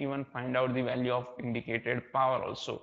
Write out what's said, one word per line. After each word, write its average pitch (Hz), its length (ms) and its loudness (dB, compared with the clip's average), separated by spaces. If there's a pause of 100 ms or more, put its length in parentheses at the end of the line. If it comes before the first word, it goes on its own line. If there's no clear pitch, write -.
even 139 240 -2
find 127 320 -2
out 127 160 4
the 127 100 2
value 123 300 2
of 123 140 0 (160)
indicated 117 580 -2 (120)
power 131 320 2
also. - 380 -6